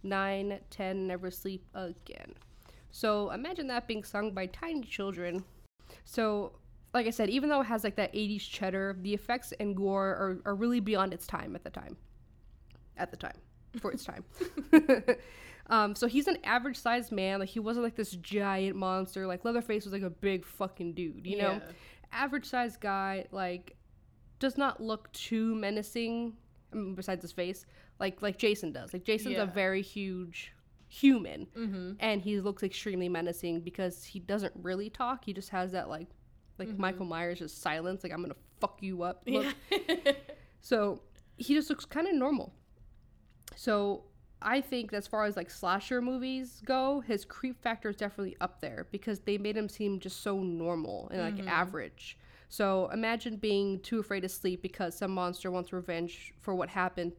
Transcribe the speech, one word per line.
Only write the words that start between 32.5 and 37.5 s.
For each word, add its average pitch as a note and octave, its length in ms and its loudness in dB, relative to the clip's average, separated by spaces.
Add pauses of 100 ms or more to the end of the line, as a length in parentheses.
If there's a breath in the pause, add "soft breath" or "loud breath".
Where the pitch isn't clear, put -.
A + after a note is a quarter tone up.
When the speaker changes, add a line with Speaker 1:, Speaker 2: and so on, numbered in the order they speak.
Speaker 1:
extremely F#3 460 0
menacing E3+ 540 0
because F3 420 -4
he - 160 -10
doesn't G3 420 -2
really F#3 280 -2
talk. B3+ 340 -2
He G#3 100 -4
just F#3+ 160 -8
has F#3 220 0
that, F3+ 160 -2
like, D#3+ 220 -8 (500)
like, F#3+ 80 -6
Speaker 2:
Mm-hmm. G3 140 -4
Speaker 1:
Michael F#3 240 0
Myers, F3 340 -2
just D#3+ 220 -10